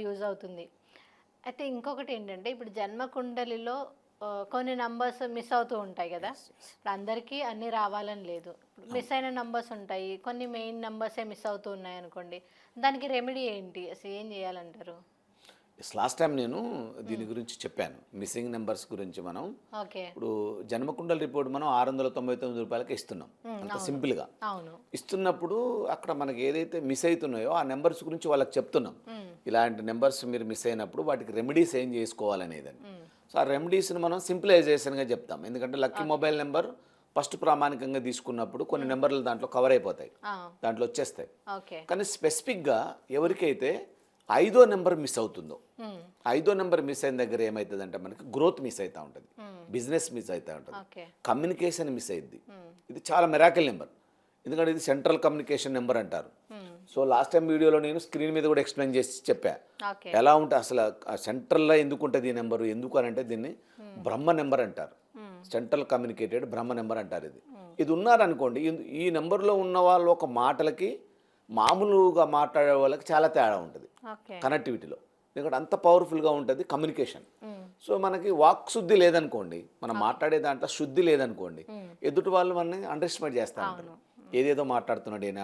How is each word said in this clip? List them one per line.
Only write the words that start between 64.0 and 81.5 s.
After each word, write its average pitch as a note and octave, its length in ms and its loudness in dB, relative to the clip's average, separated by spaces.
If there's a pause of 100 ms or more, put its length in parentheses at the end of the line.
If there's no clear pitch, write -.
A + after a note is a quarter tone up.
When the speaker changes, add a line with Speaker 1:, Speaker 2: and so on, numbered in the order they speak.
Speaker 2:
బ్రహ్మ C#3+ 320 2
నెంబర్ C3+ 260 2
అంటారు, E2+ 300 -8 (260)
Speaker 1:
మ్మ్. F#3+ 160 -18 (160)
Speaker 2:
సెంట్రల్ B2 400 -2
కమ్యూనికేటెడ్ A#2 600 -2
బ్రహ్మ A#2+ 260 -4
నెంబర్ A2 240 -4
అంటారు E2+ 280 -8
ఇది. - 100 -20 (120)
Speaker 1:
మ్మ్. F#3 180 -20 (120)
Speaker 2:
ఇది D3 140 0
ఉన్నారనుకోండి, E3+ 720 4
ఈ, D#3+ 40 0 (320)
ఈ - 20 2 (120)
నెంబర్లో F#3+ 360 2 (120)
ఉన్న F3+ 120 0 (100)
వాళ్ళ F3+ 180 6 (120)
ఒక E3+ 80 -4 (160)
మాటలకి D#3 480 2 (720)
మామూలుగా F#3 640 6 (120)
మాట్లాడే D3 460 4
వాళ్ళకి C3+ 280 2
చాలా D#3 240 6
తేడా A2 300 4
ఉంటుంది D#2+ 220 -16 (260)
Speaker 1:
ఓకే. - 220 -18 (100)
Speaker 2:
కనెక్టివిటీలో, B2+ 520 -2 (380)
ఎందుకంటే C#3+ 260 -2
అంత D#3+ 140 -2 (100)
పవర్ఫుల్గా D#3+ 540 8
ఉంటుంది C3 240 0 (100)
కమ్యూనికేషన్. D3 520 -2 (240)
Speaker 1:
మ్మ్. F#3+ 140 -16 (220)
Speaker 2:
So G3+ 200 2
మనకి F#3+ 260 0 (120)
వాక్శుద్ధి - 600 6
లేదనుకోండి, A#2+ 560 4 (240)
మనం A2+ 120 -4
Speaker 1:
ఓకే. G#2 120 0
Speaker 2:
మాట్లాడే D#3 400 2
దాంట్లో C3+ 300 -2
శుద్ధి D3 340 2
లేదనుకోండి, G2 580 0